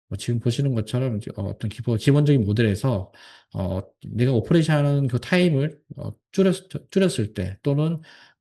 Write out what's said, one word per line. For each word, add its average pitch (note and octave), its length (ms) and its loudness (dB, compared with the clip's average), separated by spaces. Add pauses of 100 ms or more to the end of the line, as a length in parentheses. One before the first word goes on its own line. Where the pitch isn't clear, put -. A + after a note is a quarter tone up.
뭐 G2+ 80 -8
지금 A#2 240 -4
보시는 C3 340 0
것처럼 A2+ 440 -2
이제, - 180 -8
어, G2+ 80 -6
어떤 G2 240 -6
기본, A2+ 300 -2
기본적인 C#3+ 460 4
모델에서, G#2+ 680 0 (420)
어, F#2+ 280 -4 (240)
내가 A#2+ 260 0
오퍼레이션하는 C#3+ 760 2
그 B2 140 -2
타임을, D#3+ 580 0 (180)
어, G#2 160 -10 (200)
줄였-, - 580 0
줄였을 F3+ 440 0
때 F#2 280 -6
또는, D#3 380 0 (400)